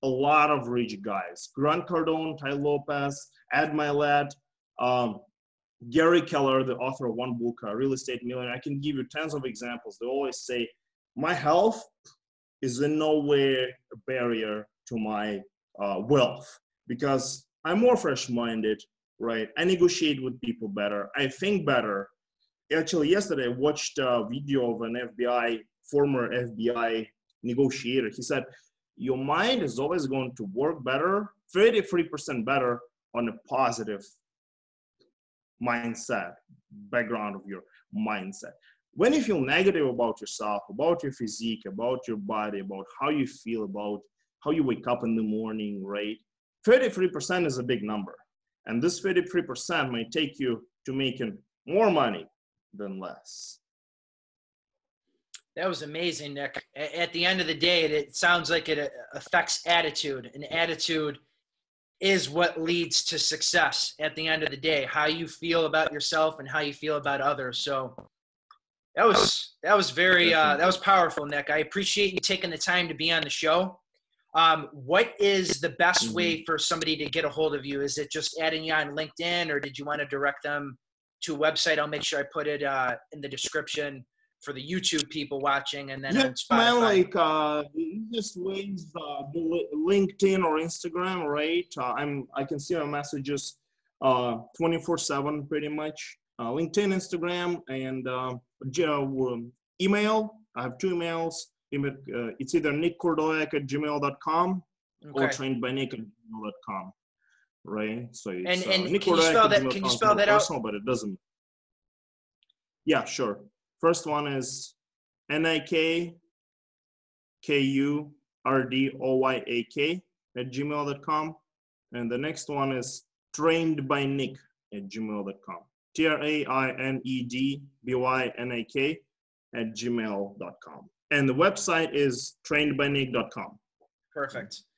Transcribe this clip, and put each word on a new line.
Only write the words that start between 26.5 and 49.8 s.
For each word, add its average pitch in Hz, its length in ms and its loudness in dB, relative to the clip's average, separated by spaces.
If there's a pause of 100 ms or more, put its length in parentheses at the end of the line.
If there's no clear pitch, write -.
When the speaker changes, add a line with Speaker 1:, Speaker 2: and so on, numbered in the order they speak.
Speaker 1:
B 113 180 0
I 113 340 0 (340)
negotiator. 123 680 0
He 123 140 -10
said, 131 240 -2 (500)
"Your 127 220 -2
mind 180 440 0
is 120 160 -4
always 151 280 0
going 131 300 -2
to 117 80 -8 (100)
work 147 280 -2
better, 170 520 0 (180)
thirty-three 196 520 4
percent 143 420 -6
better 127 340 2 (340)
on 120 140 0
a 107 80 -8 (100)
positive 113 560 0 (1600)
mindset, 117 720 -4 (340)
background 107 640 -4
of 95 100 -12
your 95 160 -10 (320)
mindset." 101 600 -4 (400)
When 226 180 4
you 302 100 4
feel 196 180 0
negative 156 460 4
about 117 360 0
yourself, 104 480 -4
about 160 320 0
your 139 100 -4
physique, 113 540 -6
about 117 420 -4
your 113 80 -4
body, 104 440 -4
about 95 260 -10 (120)
how 139 120 -2
you 143 160 0
feel, 113 380 -6
about 101 360 -6 (400)
how 143 100 -4
you 156 140 2
wake 120 220 -2
up 120 180 0
in 113 100 0
the 113 80 2
morning, 107 640 -4
right? 104 340 -6 (460)
Thirty-three 220 440 4
percent 180 380 -2
is 131 120 -2
a 127 40 -4
big 123 200 0
number. 104 340 -6 (480)
And 117 180 -2
this 175 180 0
thirty-three 175 420 0
percent 135 500 -2